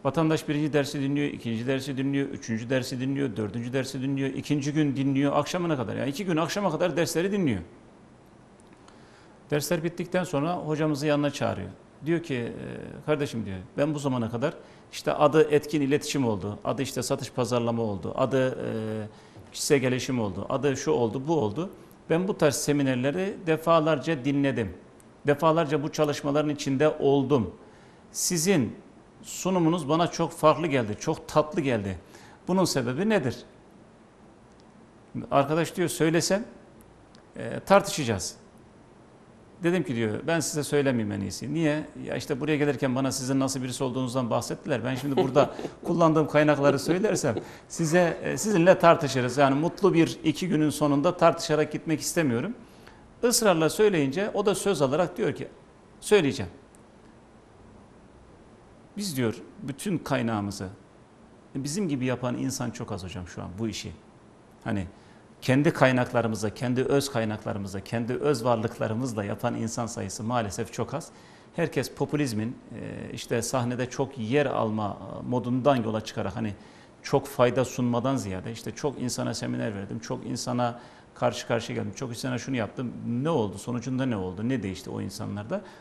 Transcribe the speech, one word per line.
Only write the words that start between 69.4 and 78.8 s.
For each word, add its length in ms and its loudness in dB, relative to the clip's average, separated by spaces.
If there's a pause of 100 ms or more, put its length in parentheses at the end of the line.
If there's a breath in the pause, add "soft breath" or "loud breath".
insan 320 -4
sayısı 360 -8
maalesef 500 -4
çok 220 -4
az. 140 -8 (480 soft breath)
Herkes 380 -2
popülizmin, 640 -2 (240)
e, 320 -10
işte 300 -4
sahnede 480 -2
çok 280 -4
yer 280 2
alma, 500 0 (240)
e, 80 -8
modundan 480 2
yola 240 0
çıkarak 360 -6
hani 180 -4 (480 soft breath)
çok 240 0
fayda 380 2
sunmadan 520 0
ziyade 360 -6
işte 180 -10
çok 300 -6